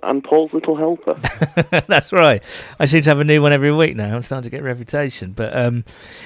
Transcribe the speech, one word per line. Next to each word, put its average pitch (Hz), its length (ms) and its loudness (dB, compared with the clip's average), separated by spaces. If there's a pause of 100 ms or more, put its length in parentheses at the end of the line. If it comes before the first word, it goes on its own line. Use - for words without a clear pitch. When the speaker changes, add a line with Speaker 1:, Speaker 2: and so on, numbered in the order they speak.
Speaker 1:
and 135 200 -2
Paul's 156 300 2
little 160 220 -2
helper. 160 420 -4 (540)
Speaker 2:
<laughs> 160 160 0
That's 151 260 0
right. 151 300 4 (360)
I 151 60 4
seem 151 160 4
to 147 80 4
have 143 100 4
a 147 40 0
new 151 180 4
one 147 100 4
every 143 200 4
week 156 240 2
now. 104 200 -4
I'm 120 60 -6
starting 131 220 -8
to 117 80 -12
get 131 80 -10
a 147 40 -10
reputation. 123 680 -6
But, 110 260 -6
um, 120 280 0 (400)